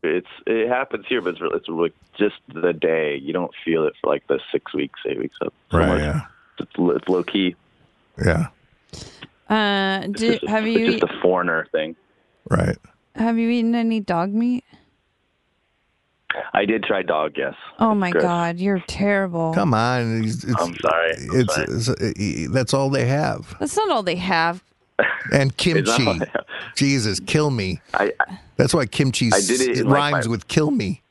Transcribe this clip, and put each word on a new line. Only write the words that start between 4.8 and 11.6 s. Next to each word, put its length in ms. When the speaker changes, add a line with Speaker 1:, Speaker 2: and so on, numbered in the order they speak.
Speaker 1:
eight 120
weeks 260
up 80
so 80
Speaker 2:
Right, 100
Speaker 1:
much. 140
Speaker 2:
yeah. 200
Speaker 1:
It's, 180
it's 300
low 160
key. 320
Speaker 2:
Yeah. 240
Speaker 3:
Uh, 560
Speaker 1:
It's 140
Speaker 3:
do, 120
Speaker 1:
just 120
a, 60
Speaker 3:
have 160
Speaker 1:
it's 140
Speaker 3:
you 80
Speaker 1:
just 100
Speaker 3:
eat-, 60
Speaker 1:
a 180
foreigner 500